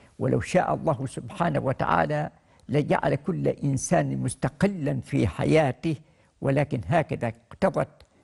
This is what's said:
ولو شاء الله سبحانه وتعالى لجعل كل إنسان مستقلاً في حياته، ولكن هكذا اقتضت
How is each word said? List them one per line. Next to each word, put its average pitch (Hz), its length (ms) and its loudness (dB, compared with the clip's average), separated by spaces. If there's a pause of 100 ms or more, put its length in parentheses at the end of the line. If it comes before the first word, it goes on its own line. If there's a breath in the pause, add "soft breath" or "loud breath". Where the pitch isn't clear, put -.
(200 soft breath)
ولو 127 200 2
شاء - 340 2
الله 139 320 -2
سبحانه 143 540 -4
وتعالى 151 720 0 (400 soft breath)
لجعل 147 460 2
كل 143 320 -2
إنسان 139 720 0
مستقلاً 135 840 -2
في 127 260 0
حياته، 151 680 2 (460 soft breath)
ولكن 139 460 0
هكذا - 400 0
اقتضت - 760 -4 (180 soft breath)